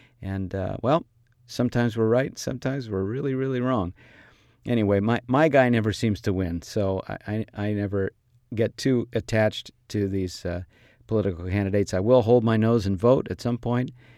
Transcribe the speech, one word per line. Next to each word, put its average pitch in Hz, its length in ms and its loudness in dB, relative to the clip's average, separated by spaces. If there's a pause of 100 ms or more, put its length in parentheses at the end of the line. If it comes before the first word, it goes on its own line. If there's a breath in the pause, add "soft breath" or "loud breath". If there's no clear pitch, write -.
(200 soft breath)
And, 95 340 -6
uh, 95 280 -4
well, 143 220 0 (420)
sometimes 120 500 0
we're 113 120 2
right, 127 300 0
sometimes 127 500 -6
we're 98 140 -2
really, 131 320 -4
really 131 260 -2
wrong. 120 320 0 (720 soft breath)
Anyway, 101 360 2
my, 113 260 0
my 139 220 6
guy 135 200 6
never 110 240 2
seems 104 300 -2
to 104 100 -2
win, 87 300 -2
so 95 460 -2
I, 104 380 -8 (100)
I, 104 100 -4
I 107 60 -2
never 101 400 -2 (420)
get 113 220 -2
too 127 360 0
attached 110 600 -2 (160)
to 104 180 -2
these, 95 400 -4
uh, 87 160 -6 (460 soft breath)
political 98 380 -2
candidates. 98 460 0
I 92 80 0
will 120 220 6
hold 117 220 4
my 110 120 2
nose 110 300 2
and 98 100 0
vote 120 340 2
at - 100 -8
some 120 180 -4
point, 120 320 -2 (280 soft breath)